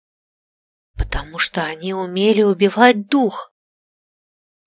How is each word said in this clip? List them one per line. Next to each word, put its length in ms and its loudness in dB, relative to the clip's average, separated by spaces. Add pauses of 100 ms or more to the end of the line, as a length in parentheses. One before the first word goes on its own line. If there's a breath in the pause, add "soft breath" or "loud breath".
(960)
"Потому 440 -6
что 240 -2
они 320 -6
умели 480 0
убивать 680 2
дух". 440 -2 (1160)